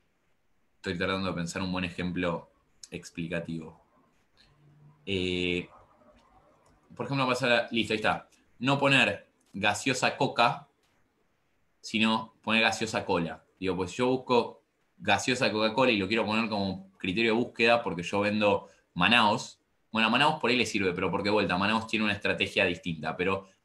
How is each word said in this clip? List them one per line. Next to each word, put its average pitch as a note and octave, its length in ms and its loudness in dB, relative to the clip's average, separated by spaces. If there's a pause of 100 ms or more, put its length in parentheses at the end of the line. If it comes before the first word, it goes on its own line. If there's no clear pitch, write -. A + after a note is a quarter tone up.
(760)
Estoy F#2 200 -6
tratando F#2+ 320 -2
de F2 60 -4
pensar F2 280 -6
un F#2 80 -4
buen F#2 140 -4
ejemplo F2+ 680 -4 (400)
explicativo. E2 920 -10 (1200)
Eh, F2+ 600 -2 (1300)
por A#2+ 100 -6
ejemplo, C3+ 200 0
pasar B2 260 2
a, A#2 180 2
listo, A2+ 220 0
ahí G#2+ 60 0
está. G#2 300 0 (300)
No C3+ 200 2
poner C3 500 2 (240)
gaseosa G#2+ 640 0
coca, C3+ 520 0 (1120)
sino A2 600 0
poner A2 200 2
gaseosa A2 420 0
cola. E2 400 -2 (160)
Digo, F#2 160 -2
pues F2+ 160 -4
yo B2 160 0
busco B2+ 560 0 (340)
gaseosa G#2 540 0
Coca-Cola A2 400 2
y G#2+ 60 2
lo F#2+ 100 0
quiero A2 180 0
poner A2 220 -2
como G2 500 -4
criterio G#2+ 340 0
de A2+ 60 4
búsqueda A#2 440 2
porque F2 200 -4
yo G2+ 180 -2
vendo G#2 480 2 (260)
Manaos. G#2+ 680 2 (300)
Bueno, A2 180 0
a - 20 2
Manaos D3 300 2
por A#2 100 0
ahí B2+ 60 2
le A2+ 100 0
sirve, F#2+ 260 0
pero F2+ 180 -2
porque G2 200 -2
vuelta, F#2+ 280 2
Manaos A2 280 0
tiene A2 180 -2
una G#2 100 0
estrategia G2 500 0
distinta. D#2+ 520 -4
Pero F#2+ 320 -2 (160)